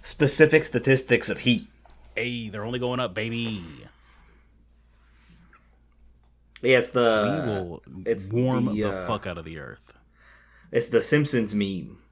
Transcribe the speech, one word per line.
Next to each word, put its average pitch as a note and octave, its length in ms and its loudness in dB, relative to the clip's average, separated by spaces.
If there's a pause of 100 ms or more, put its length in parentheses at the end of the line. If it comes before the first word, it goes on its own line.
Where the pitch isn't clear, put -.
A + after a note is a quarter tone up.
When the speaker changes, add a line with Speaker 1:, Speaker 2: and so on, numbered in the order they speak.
Speaker 1:
specific D3+ 640 4
statistics B2+ 640 2
of G2 100 -4
heat. A#2+ 280 0 (480)
Speaker 2:
Hey, A#2 340 -6
they're G#2 160 -8
only B2 140 -6
going B2 200 -2
up, A2+ 140 -4
baby. A2+ 500 -4 (3000)
Speaker 1:
Yeah, B2+ 160 6
it's A#2 100 -2
the, G#2+ 560 2
Speaker 2:
We A2 60 -2
will F2+ 320 -6 (240)
Speaker 1:
it's G#2 240 -4
Speaker 2:
warm B2+ 340 0
Speaker 1:
the, G#2 60 0 (100)
Speaker 2:
the G#2 80 0
Speaker 1:
uh, F#2+ 180 -6
Speaker 2:
fuck G2+ 200 -6
out F2 100 -8
of D#2+ 80 -14
the D#2+ 140 -12
earth. A#1+ 340 -18 (760)
Speaker 1:
it's A#2 160 0
the A2+ 140 4
Simpsons B2+ 520 2
meme. G2 460 -2 (120)